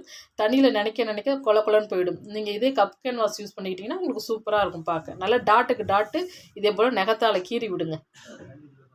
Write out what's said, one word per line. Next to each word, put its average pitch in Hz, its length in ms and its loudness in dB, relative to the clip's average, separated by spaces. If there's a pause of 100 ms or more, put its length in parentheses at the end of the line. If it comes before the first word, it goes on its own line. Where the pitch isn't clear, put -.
(400)
தண்ணியில 247 320 4
நினைக்க 220 320 -2
நினைக்க 220 360 -2
கொல 220 220 2
கொலன்னு 214 300 2
போயிடும். 180 360 -2
நீங்க 208 240 -6
இதே 226 200 0
கப் 202 300 0
கேன்வாஸ் 233 380 -2
யூஸ் 202 160 -14
பண்ணிக்கிட்டீங்கன்னா, 190 440 -8
உங்களுக்கு 277 260 -6
சூப்பரா 214 360 0
இருக்கும் 170 260 -4
பார்க்க. 165 280 -4
நல்லா 202 280 0
டாட்டுக்கு 233 420 4
டாட்டு 208 360 0 (320)
இதே 208 200 2
போல 226 180 4
நகத்தால 208 520 2
கீறி 233 260 -4
விடுங்க. 165 280 -4 (960)